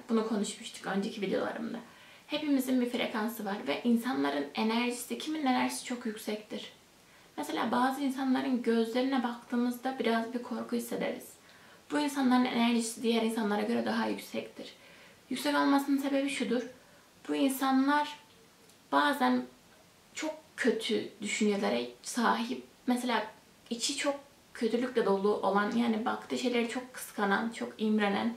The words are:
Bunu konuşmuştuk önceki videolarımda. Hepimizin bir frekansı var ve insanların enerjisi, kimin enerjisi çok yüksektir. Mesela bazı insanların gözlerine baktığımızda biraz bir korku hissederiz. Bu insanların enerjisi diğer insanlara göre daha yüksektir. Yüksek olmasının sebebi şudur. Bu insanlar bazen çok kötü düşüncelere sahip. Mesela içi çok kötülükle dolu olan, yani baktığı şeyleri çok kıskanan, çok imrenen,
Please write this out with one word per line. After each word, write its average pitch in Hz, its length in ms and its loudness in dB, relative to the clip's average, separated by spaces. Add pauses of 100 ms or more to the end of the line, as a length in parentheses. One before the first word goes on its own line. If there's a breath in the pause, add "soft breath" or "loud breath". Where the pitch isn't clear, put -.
Bunu 220 180 2
konuşmuştuk - 600 -4
önceki 202 340 -2
videolarımda. - 580 -4 (480 loud breath)
Hepimizin 269 540 2
bir 240 80 0
frekansı 220 560 -4
var 208 120 -4 (100)
ve - 160 -4
insanların 240 720 2
enerjisi, 233 640 -2
kimin 311 280 -4
enerjisi 254 400 0
çok 240 200 -6
yüksektir. 208 680 -8 (640 loud breath)
Mesela 294 340 -2
bazı 262 300 2
insanların 262 600 2
gözlerine 233 640 2
baktığımızda 247 760 -2
biraz 226 340 0
bir 240 100 -4
korku 233 320 -6
hissederiz. - 540 -4 (640 loud breath)
Bu 294 80 2
insanların 262 460 4
enerjisi 233 580 2
diğer 226 180 4
insanlara 214 400 0
göre 233 240 0
daha 226 220 0
yüksektir. - 680 -8 (560 loud breath)
Yüksek 294 260 -2
olmasının 277 420 4
sebebi 277 320 0
şudur. 233 340 0 (680 loud breath)
Bu 294 60 0
insanlar 277 840 2 (720)
bazen 262 540 2 (680)
çok 311 220 -6 (220)
kötü 220 520 0 (120)
düşüncelere 208 680 0 (140)
sahip. 226 600 -2 (240)
Mesela 240 400 0 (420)
içi 240 280 -4
çok 285 220 -2 (340)
kötülükle 233 520 0
dolu 196 280 2
olan, 202 380 2
yani 233 340 2
baktığı 220 320 -4
şeyleri 240 320 0
çok - 240 -8
kıskanan, 208 560 0
çok - 280 -8
imrenen, 214 600 2